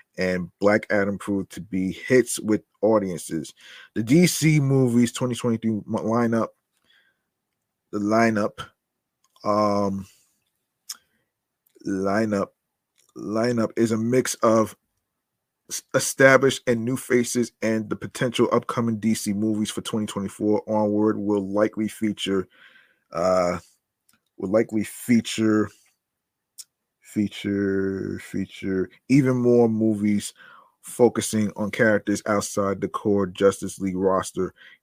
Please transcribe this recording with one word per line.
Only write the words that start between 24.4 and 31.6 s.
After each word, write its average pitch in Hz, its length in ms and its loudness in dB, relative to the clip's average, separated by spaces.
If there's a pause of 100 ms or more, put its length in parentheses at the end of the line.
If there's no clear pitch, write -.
likely 110 340 0
feature, 110 840 0 (1300)
feature, 98 1160 -4
feature 95 720 -6 (200)
even 131 260 4
more 120 320 6
movies 107 640 0 (480)
focusing 107 760 2
on 104 160 -6